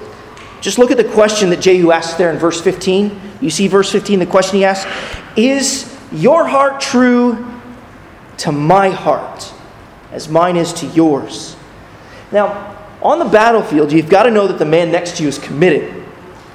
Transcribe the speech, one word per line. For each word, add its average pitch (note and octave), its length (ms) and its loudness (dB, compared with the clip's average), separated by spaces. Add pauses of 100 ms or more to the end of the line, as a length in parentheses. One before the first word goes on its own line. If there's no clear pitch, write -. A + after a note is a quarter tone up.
(600)
Just G3 180 -4
look B3 120 6
at B3+ 80 2
the A3 60 2
question G#3 460 2
that F3 100 0
Jehu F3+ 320 4
asks E3 220 -2
there F3 160 0
in D3+ 80 -4
verse D#3+ 220 -2
fifteen. F#3+ 580 -2 (220)
You - 80 -2
see F#3+ 200 0
verse F#3+ 220 2
fifteen, G3+ 280 0
the F3 80 0
question F#3+ 300 0
he F#3+ 80 2
asks, F#3+ 260 -2 (460)
"Is C4 580 -2 (160)
your C4 360 2
heart C4+ 340 0
true B3 680 2 (920)
to - 120 -4
my E3+ 380 2
heart - 640 -4 (580)
as B2+ 160 -12
mine E3+ 300 0
is D#3+ 160 -2
to - 140 -10
yours?" D3+ 680 -2 (800)
Now, G3+ 440 -2 (240)
on D4 200 0
the E4 40 -2
battlefield, G3+ 680 2
you've D#3 160 2
got C#4+ 160 6
to B3 60 4
know G3+ 180 2
that F3+ 100 -4
the E3 60 -2
man E3 260 2
next F3 260 -4
to E3 60 -6
you D3 60 -2
is C3 100 -6
committed. - 640 -2 (500)